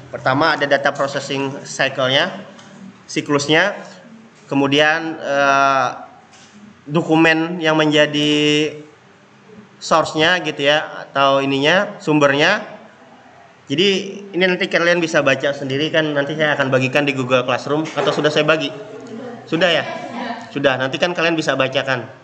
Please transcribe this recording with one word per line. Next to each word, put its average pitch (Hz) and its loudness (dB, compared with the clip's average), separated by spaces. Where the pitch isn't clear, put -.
Pertama 143 0
ada 147 0
data 139 2
processing 139 -4
cycle-nya, 139 -2
siklusnya, 156 0
kemudian, 151 2
eh, 139 2
dokumen 160 2
yang 156 2
menjadi 147 2
source-nya 160 2
gitu 147 -4
ya, 101 0
atau 139 2
ininya, 143 2
sumbernya. 151 2
Jadi 170 2
ini 175 0
nanti 180 0
kalian 175 2
bisa 160 0
baca 139 2
sendiri 139 -4
kan, 156 2
nanti 147 -2
saya 151 0
akan 131 0
bagikan 131 2
di 139 -2
Google 127 0
Classroom, 135 -2
atau 147 -2
sudah 151 0
saya 156 2
bagi? 151 0
Sudah 175 0
ya? 160 0
Sudah, 139 0
nanti 135 -4
kan 175 -2
kalian 170 -2
bisa 156 -2
bacakan. 131 -2